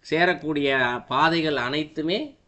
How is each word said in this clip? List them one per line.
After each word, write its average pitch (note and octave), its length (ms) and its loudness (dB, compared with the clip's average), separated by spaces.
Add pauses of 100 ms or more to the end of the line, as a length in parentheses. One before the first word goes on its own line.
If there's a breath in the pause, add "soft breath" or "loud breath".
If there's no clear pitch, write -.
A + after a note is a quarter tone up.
(100)
சேரக்கூடிய C#3+ 960 0
பாதைகள் D#3 500 2
அனைத்துமே D3+ 920 -4